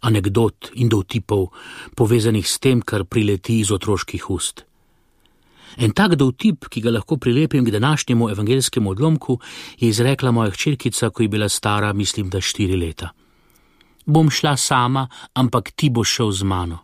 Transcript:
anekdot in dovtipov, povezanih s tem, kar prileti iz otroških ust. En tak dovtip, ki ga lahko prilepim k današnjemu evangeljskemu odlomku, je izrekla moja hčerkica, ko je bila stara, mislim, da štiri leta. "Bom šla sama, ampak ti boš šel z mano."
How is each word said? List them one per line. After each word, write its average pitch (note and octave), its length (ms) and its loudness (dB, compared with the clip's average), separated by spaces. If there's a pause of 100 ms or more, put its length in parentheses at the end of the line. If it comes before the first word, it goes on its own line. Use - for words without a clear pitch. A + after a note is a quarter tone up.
anekdot G#2 720 0
in A#2+ 160 0
dovtipov, G2+ 580 -2 (480)
povezanih A2 480 2
s - 160 -4
tem, C3 220 2
kar G2 240 -4
prileti G#2+ 540 0
iz G2+ 120 0
otroških - 580 -4
ust. - 360 -6 (1120)
En A2+ 180 0
tak F#3+ 240 4
dovtip, C#3 480 2
ki - 140 -8
ga A#2 100 0
lahko A#2 260 -2
prilepim B2+ 480 2
k A2+ 60 2
današnjemu A#2 580 2
evangeljskemu G#2 600 0
odlomku, C#3 480 0 (400)
je A#2 100 4
izrekla A#2+ 420 2
moja A2+ 200 2
hčerkica, B2 580 -2
ko - 140 -2
je G#2 60 2
bila G#2 200 0
stara, G#2 440 0
mislim, G2+ 360 -4
da F#2+ 120 -2
štiri F#2+ 340 -2
leta. E2+ 340 -6 (960)
"Bom D#3 240 6
šla C#3+ 280 0
sama, C3 500 0 (260)
ampak B2 380 0
ti - 180 0
boš A#2 200 0
šel A2 220 0
z F#2+ 120 -4
mano." F2+ 400 -2